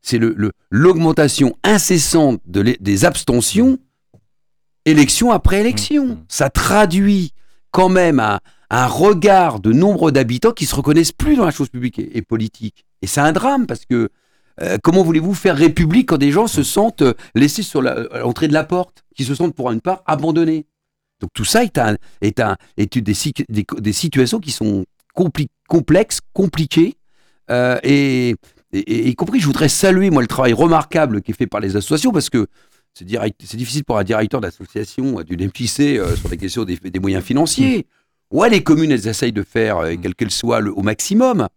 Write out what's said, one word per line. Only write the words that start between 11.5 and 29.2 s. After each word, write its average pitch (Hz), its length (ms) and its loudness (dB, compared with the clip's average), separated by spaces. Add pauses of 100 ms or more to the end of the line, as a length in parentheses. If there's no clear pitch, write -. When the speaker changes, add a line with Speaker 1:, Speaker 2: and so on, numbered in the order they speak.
Speaker 1:
chose - 160 -4
publique 123 320 -8
et, - 180 -8
et 107 40 -4
politique. 110 640 -8 (160)
Et 98 60 -8
c'est - 140 -2
un 156 120 2
drame 254 340 0
parce - 180 -10
que, 117 240 -2 (520)
euh, 90 200 -4
comment 180 220 4
voulez-vous 165 300 0
faire 175 240 0
République 165 500 2
quand 156 100 0
des 143 140 2
gens 214 160 2
se 147 160 -2
sentent, 208 380 0
euh, 127 120 4 (200)
laissés 147 300 0
sur 143 180 -4
la, 123 320 -2
à 117 60 -10
l'entrée 120 280 -2
de 147 60 2
la 156 100 0
porte, 180 400 -6 (100)
qui 131 120 -6
se 135 100 -4
sentent 175 200 -2
pour 123 160 -4
une 110 100 -4
part 185 240 -4
abandonnés ? 156 640 0 (520)
Donc 95 140 -12
tout 110 100 -6
ça 226 220 2
est - 120 -6
un, 107 200 0 (240)
est 107 180 -2
un, 101 160 -2 (220)
est - 180 -4
une 123 60 0
des 101 120 -2
si-, 147 200 -4 (160)
des, 107 160 -4 (120)
des 104 160 -4
situations 139 460 0
qui 139 120 -10
sont 101 340 -4 (280)
compli-, 156 360 -2 (180)
complexes, 170 520 2 (140)
compliquées, 165 640 0 (540)
euh, 123 340 0
et, 131 520 0 (360)
et, 95 80 -4
et 110 280 -2
y 123 80 0
compris, 208 240 -2